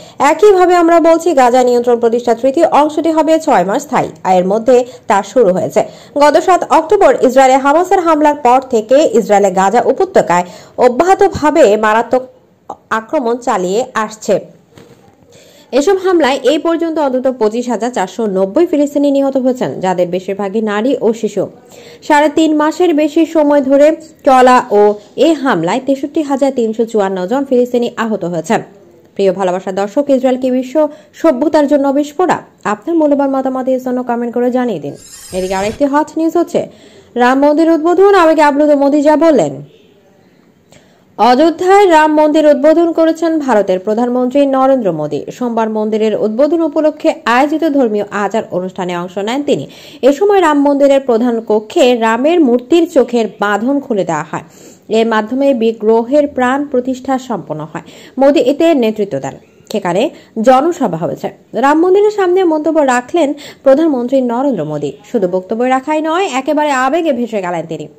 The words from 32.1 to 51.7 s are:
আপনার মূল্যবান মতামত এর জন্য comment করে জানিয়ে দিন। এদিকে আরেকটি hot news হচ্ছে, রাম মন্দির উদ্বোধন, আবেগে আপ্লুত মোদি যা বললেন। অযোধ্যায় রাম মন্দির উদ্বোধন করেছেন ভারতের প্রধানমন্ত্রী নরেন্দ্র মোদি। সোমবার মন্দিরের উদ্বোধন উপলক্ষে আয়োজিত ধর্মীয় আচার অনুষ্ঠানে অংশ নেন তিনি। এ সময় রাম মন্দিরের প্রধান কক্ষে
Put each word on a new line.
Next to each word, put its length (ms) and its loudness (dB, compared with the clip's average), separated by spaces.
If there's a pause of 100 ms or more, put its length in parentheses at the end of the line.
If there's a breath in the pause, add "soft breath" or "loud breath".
আপনার 320 -4
মূল্যবান 340 0
মতামত 380 -4
এর 160 -2
জন্য 180 -4
comment 320 -6
করে 160 -2
জানিয়ে 300 -4
দিন। 160 -10 (360)
এদিকে 220 -4
আরেকটি 300 -4
hot 320 0
news 200 -2
হচ্ছে, 320 -2 (460 loud breath)
রাম 240 2
মন্দির 320 2
উদ্বোধন, 440 2
আবেগে 280 4
আপ্লুত 280 2
মোদি 320 2
যা 140 4
বললেন। 460 0 (1600 soft breath)
অযোধ্যায় 720 4
রাম 240 4
মন্দির 320 4
উদ্বোধন 460 4
করেছেন 460 0
ভারতের 400 0
প্রধানমন্ত্রী 680 0
নরেন্দ্র 460 0
মোদি। 400 -6
সোমবার 380 -4
মন্দিরের 460 -2
উদ্বোধন 440 0
উপলক্ষে 540 -2 (100)
আয়োজিত 400 0
ধর্মীয় 460 0
আচার 400 -4
অনুষ্ঠানে 460 -6
অংশ 220 -8
নেন 240 -4
তিনি। 260 -4 (340 loud breath)
এ 100 4
সময় 280 2
রাম 200 2
মন্দিরের 400 2
প্রধান 480 -2
কক্ষে 480 0